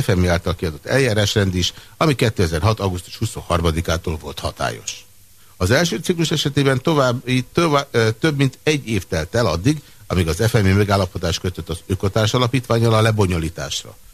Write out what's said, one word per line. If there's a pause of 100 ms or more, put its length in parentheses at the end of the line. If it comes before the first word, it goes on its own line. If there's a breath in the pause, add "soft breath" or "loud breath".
F
M
I
által
kiadott
eljárásrend
is, (240 loud breath)
ami
kétezer-hat
augusztus
huszonharmadikától
volt
hatályos. (520 soft breath)
Az
első
ciklus
esetében
további,
tovább,
ö,
több
mint
egy
év
telt
el
addig, (260 loud breath)
amíg
az
F
M
I
megállapodást
kötött
az
Ökotárs
Alapítvánnyal
a
lebonyolításra. (160 soft breath)